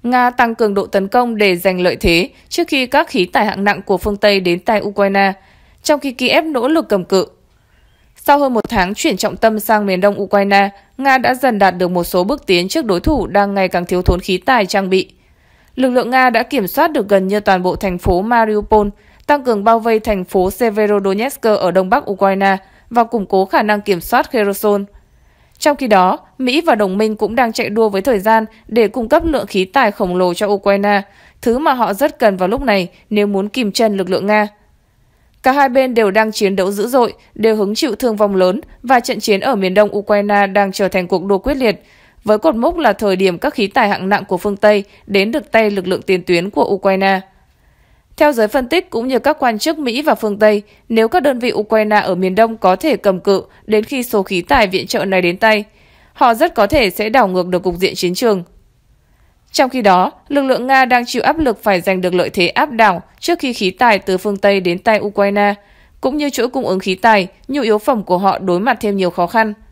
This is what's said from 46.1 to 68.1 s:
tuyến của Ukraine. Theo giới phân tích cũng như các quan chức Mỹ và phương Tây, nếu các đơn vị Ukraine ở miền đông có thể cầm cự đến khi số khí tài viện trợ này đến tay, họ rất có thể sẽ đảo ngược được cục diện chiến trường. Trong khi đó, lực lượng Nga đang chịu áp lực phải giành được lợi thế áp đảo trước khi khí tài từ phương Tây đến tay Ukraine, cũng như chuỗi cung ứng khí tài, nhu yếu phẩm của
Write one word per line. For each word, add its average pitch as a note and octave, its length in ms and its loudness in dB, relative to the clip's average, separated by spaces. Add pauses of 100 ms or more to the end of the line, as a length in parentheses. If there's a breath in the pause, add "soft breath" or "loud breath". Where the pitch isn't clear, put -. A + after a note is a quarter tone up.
tuyến F3+ 280 -2
của C#4+ 140 0
Ukraine. F#3+ 560 0 (960)
Theo D4+ 160 4
giới A3+ 160 0
phân C4 200 -2
tích F4+ 220 -2
cũng A#3 180 -4
như C4 100 0
các C#4 200 0
quan A#3 200 0
chức D#4 200 -2
Mỹ C4 240 -4
và D4 120 2
phương G#3 240 -4
Tây, G#3 240 4 (260 soft breath)
nếu A3+ 200 2
các F4 140 0
đơn C4 160 0
vị A#3 140 -2
Ukraine G#3+ 440 0
ở F#3+ 180 0
miền F#3 200 -2
đông A3+ 220 2
có F#3+ 200 2
thể C#4+ 200 -2
cầm F#3+ 240 0
cự G3 220 0 (240 soft breath)
đến G#3+ 180 0
khi B3+ 180 -6
số A3 200 -2
khí F#3 200 -4
tài B3 240 2
viện F#3 200 -4
trợ F#3 180 -2
này F#3 180 0
đến F3+ 140 0
tay, G#3+ 280 2 (480 soft breath)
họ A#3+ 220 2
rất E4 200 0
có G#3 120 2
thể A3 240 2
sẽ G#3+ 180 -6
đảo A3+ 200 2
ngược F3+ 180 -2
được F3+ 160 -2
cục F3+ 160 -4
diện F#3+ 160 -2
chiến F3+ 200 -4
trường. G3+ 280 0 (1120)
Trong C4 180 0
khi B3+ 120 -4
đó, F#3+ 300 4 (160)
lực C#4+ 140 0
lượng B3+ 240 0
Nga C4 180 4
đang B3 220 0
chịu - 160 -4
áp D4+ 160 0
lực B3 240 -2
phải F#3+ 180 0
giành F#3+ 200 -2
được F3+ 140 -2
lợi F3 160 0
thế F3 180 0
áp D4 220 0
đảo G#3+ 320 2 (180 soft breath)
trước E4+ 180 -2
khi C4 140 -4
khí G3 180 -2
tài A3 280 2
từ F#3 200 -2
phương G3+ 180 -4
Tây G3 240 2
đến F3+ 180 -2
tay G#3+ 220 0
Ukraine, G3+ 540 0 (460 soft breath)
cũng C4+ 160 -4
như D4 140 -2
chuỗi B3+ 180 -2
cung C4 180 -6
ứng F#3+ 140 -2
khí F#3+ 140 -4
tài, G3+ 340 2 (200 soft breath)
nhu C#4 140 -4
yếu G#3+ 160 0
phẩm A3 240 -2
của F3+ 160 -2